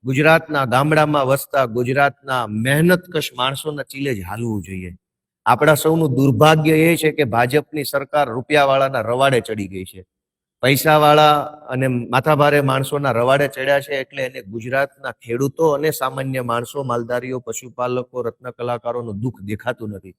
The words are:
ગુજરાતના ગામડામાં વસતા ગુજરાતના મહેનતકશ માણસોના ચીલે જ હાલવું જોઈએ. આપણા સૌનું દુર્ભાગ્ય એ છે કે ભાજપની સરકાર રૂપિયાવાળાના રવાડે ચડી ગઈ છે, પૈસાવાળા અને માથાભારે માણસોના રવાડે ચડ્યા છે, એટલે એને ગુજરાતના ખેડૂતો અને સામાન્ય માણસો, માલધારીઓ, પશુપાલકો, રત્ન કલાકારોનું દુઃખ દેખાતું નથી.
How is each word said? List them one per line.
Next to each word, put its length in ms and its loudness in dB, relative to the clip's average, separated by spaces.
ગુજરાતના 600 2
ગામડામાં 600 2
વસતા 380 0
ગુજરાતના 800 -2
મહેનતકશ 880 0
માણસોના 480 -4
ચીલે 320 -6
જ 80 -10
હાલવું 400 -6
જોઈએ. 320 -12
આપણા 300 4
સૌનું 400 0
દુર્ભાગ્ય 640 4
એ 180 4
છે 160 0
કે 120 -2
ભાજપની 600 0
સરકાર 460 -2
રૂપિયાવાળાના 720 0
રવાડે 380 2
ચડી 280 -6
ગઈ 180 -10
છે, 200 -20
પૈસાવાળા 800 6
અને 460 -6
માથાભારે 760 2
માણસોના 500 -2
રવાડે 360 2
ચડ્યા 320 -2
છે, 140 -8
એટલે 300 -8
એને 180 -10
ગુજરાતના 680 -6
ખેડૂતો 560 -4
અને 240 0
સામાન્ય 500 -6
માણસો, 420 -6
માલધારીઓ, 560 -6
પશુપાલકો, 840 -8
રત્ન 280 -10
કલાકારોનું 720 -8
દુઃખ 220 -8
દેખાતું 480 -8
નથી. 300 -16